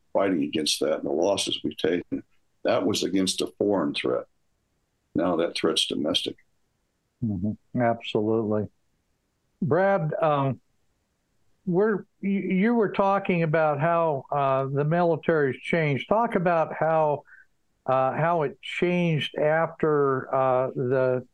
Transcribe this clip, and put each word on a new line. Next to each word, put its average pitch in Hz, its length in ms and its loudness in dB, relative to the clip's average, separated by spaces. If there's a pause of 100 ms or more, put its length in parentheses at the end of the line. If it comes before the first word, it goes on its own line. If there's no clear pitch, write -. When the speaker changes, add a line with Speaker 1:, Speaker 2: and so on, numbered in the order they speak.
(140)
Speaker 1:
fighting 92 300 2
against - 380 -2
that 76 160 2
and - 80 -8
the 71 60 -2
losses 87 520 0
we've 76 140 -6
taken. 87 440 -2 (420)
That - 220 0
was 101 180 0
against 90 380 0
a 76 60 -2 (100)
foreign 90 360 0
threat. 62 320 -2 (920)
Now 85 220 0
that 85 180 -2
threat's - 320 0
domestic. - 480 -4 (920)
Speaker 2:
Mm-hmm. 104 560 -4
Absolutely. 110 880 0 (920)
Brad, 175 600 2
um, 139 380 0 (1080)
we're, 196 400 0 (160)
you, 196 180 -2
you 190 340 0
were 220 160 2
talking 196 540 2
about 156 360 2
how, 165 520 0
uh, 135 340 0
the 139 180 -2
military's 160 800 0
changed. 151 480 -2
Talk 226 260 0
about 165 380 0
how, 156 500 0 (640)
uh, 131 280 2
how 165 300 0
it 139 180 -4
changed 175 760 0
after, 151 960 0
uh, 131 420 2
the 127 580 0